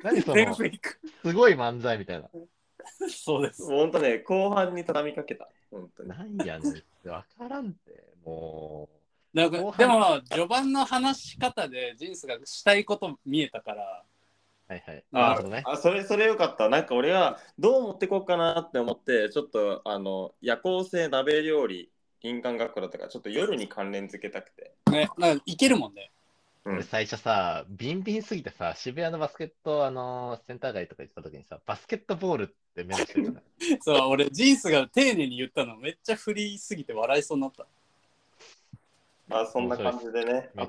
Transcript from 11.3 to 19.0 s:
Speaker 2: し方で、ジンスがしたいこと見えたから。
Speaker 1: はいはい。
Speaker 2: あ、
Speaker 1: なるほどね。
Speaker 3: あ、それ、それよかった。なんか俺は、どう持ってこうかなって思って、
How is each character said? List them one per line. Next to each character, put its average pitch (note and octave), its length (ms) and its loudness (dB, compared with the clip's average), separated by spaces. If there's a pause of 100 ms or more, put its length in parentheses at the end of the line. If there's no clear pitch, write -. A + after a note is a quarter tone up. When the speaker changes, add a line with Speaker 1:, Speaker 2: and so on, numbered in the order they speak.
Speaker 2:
し - 60 -16
方 A#3 300 -2
で、 B2 280 -8
ジ D#3+ 140 -12
ン F3+ 60 -10
ス - 100 -16
が A#2+ 180 -6
し - 200 -12
た G3+ 120 8
い G#3 80 2
こ G#3 120 -2
と E3+ 300 -8
見 D3 160 0
え C3+ 60 -2
た - 120 -10
か G#2+ 140 -10
ら。 G2 300 -12 (640)
Speaker 1:
は F#2 80 -12
い - 100 -16
は E2 80 -14
い。 - 180 -18
Speaker 2:
あ、 B2+ 80 2
Speaker 1:
な A#2 100 6
る - 60 2
ほ F#2+ 60 -2
ど G2 60 -8
ね。 A#2 180 -6
Speaker 3:
あ、 C#3 100 -4
そ E3+ 160 4
れ、 G3 120 -4
そ G3+ 120 0
れ G#3+ 100 4
よ A3 100 4
か A3 100 4
っ - 100 -6
た。 A2 140 4
な C#3+ 120 6
ん - 40 -10
か C3 80 -2
俺 C3+ 180 4
は、 F3+ 260 4 (200)
ど A#3 220 6
う - 20 2
持 G#3 100 -4
っ - 60 -16
て G3 100 0
こ G3 100 0
う F#3+ 60 -2
か F3+ 140 2
な E3 220 2
っ E3 100 -10
て C3 80 -2
思 A#2+ 140 0
っ A#2 60 -6
て、 A2+ 320 2